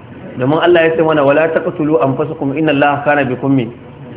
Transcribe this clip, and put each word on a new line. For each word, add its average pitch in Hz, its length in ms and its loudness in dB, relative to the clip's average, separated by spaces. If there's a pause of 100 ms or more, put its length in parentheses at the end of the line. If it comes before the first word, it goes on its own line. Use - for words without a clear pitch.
(380)
Domin 139 220 0
Allah 170 300 4
ya 160 80 0
ce 165 60 2
mana, 156 200 2
"Wala 147 260 4
taqtulu 160 520 -2
anfusakum, 139 560 -2
inna 156 140 2
Allaha 143 340 0
kana 147 180 2
bikum 127 320 0 (600)